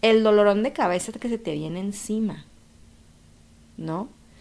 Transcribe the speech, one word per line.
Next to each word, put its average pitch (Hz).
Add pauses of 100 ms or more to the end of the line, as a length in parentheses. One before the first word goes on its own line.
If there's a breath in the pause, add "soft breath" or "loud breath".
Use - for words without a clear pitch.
El 220
dolorón 208
de 269
cabeza 180
que 226
se 233
te 220
viene 156
encima, 202 (1300)
¿no? 165 (320 loud breath)